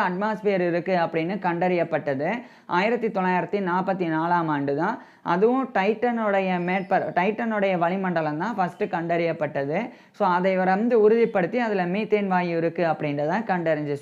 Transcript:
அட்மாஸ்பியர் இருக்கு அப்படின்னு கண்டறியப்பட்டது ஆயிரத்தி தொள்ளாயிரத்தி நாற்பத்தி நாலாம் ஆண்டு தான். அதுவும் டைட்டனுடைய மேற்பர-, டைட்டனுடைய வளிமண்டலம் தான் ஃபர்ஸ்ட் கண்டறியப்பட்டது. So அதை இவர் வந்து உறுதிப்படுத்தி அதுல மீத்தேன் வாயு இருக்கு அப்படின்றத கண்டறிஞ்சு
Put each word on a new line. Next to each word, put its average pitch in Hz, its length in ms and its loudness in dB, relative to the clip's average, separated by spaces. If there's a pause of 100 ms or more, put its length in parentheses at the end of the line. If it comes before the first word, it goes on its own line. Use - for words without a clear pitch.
அட்மாஸ்பியர் 190 600 0
இருக்கு 170 280 0
அப்படின்னு 170 520 -2
கண்டறியப்பட்டது 165 800 0 (360)
ஆயிரத்தி 226 420 0
தொள்ளாயிரத்தி 185 520 0 (100)
நாற்பத்தி 185 380 0
நாலாம் 165 400 0
ஆண்டு 143 280 0
தான். 202 260 -2 (200)
அதுவும் 240 520 2
டைட்டனுடைய 214 760 0 (100)
மேற்பர-, 180 560 0
டைட்டனுடைய 214 640 0
வளிமண்டலம் 170 600 0
தான் 208 180 -4
ஃபர்ஸ்ட் 185 280 -2
கண்டறியப்பட்டது. 165 1080 -2 (220)
So 202 160 0
அதை 180 240 2
இவர் 185 160 2
வந்து 214 420 4
உறுதிப்படுத்தி 226 460 2
அதுல 214 300 0
மீத்தேன் 202 420 0
வாயு 180 300 0
இருக்கு 165 280 0
அப்படின்றத 156 640 -2
கண்டறிஞ்சு 160 540 0